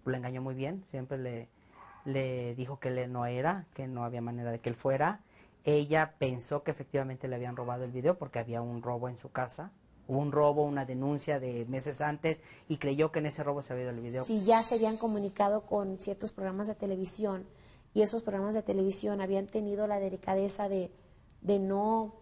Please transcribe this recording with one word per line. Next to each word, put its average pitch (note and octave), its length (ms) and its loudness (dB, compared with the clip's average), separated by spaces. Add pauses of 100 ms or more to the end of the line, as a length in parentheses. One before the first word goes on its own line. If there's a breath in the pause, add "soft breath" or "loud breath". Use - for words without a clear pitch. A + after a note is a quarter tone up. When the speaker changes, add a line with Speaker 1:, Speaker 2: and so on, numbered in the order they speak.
Speaker 1:
la C3 120 0
engañó B2+ 240 -6
muy C3 140 -4
bien, D#3 320 -4
siempre C3 320 -6
le, A#2+ 300 -8 (560 loud breath)
le B2+ 500 -2
dijo B2+ 240 -6
que C3 100 -4
él B2+ 240 -2
no A#2+ 140 0
era, D3+ 480 0
que C3+ 140 -6
no B2 160 -4
había A#2+ 180 -4
manera A#2+ 300 -4
de A#2 80 -4
que A#2+ 100 -2
él A#2 60 -2
fuera. C#3+ 440 2 (440 soft breath)
Ella D3+ 540 4
pensó C3+ 440 -2
que - 80 -2
efectivamente C3+ 580 -4
le B2+ 80 -4
habían B2 200 -6
robado B2 280 -4
el A#2+ 60 -6
video C#3 280 2
porque C3+ 200 -6
había A#2 240 -2
un A#2+ 200 -6
robo A#2+ 280 -2
en A#2 80 -10
su - 120 -16
casa, B2+ 400 -6 (380)
hubo C3 100 2
un D3 140 2
robo, D3 320 6
una C#3+ 220 0
denuncia C#3 520 0
de B2 280 -4
meses C3 340 -4
antes, D3+ 400 0 (280 loud breath)
y D3+ 100 -2
creyó D3 340 2
que E3 60 0
en D3+ 80 0
ese D3 180 -4
robo C#3+ 180 0
se B2+ 120 -6
había B2+ 100 -2
ido B2 80 -4
el A#2 80 -6
video. A#2+ 240 -4
Speaker 2:
Si G#3+ 200 0
ya A3+ 180 8
se A#3 140 2
habían A3 200 2
comunicado G#3 680 2
con G3 320 -2
ciertos G3+ 340 -4
programas F#3+ 360 -4
de G#3+ 60 -2
televisión, F#3+ 720 -2 (460 soft breath)
y G#3 100 4
esos A3+ 200 2
programas G3+ 320 -2
de G#3+ 80 0
televisión G3 580 2
habían G3 260 0
tenido G#3 400 -2
la G3+ 140 2
delicadeza G3 680 0
de, F#3+ 220 0 (520 soft breath)
de G3+ 160 6
no G#3 640 2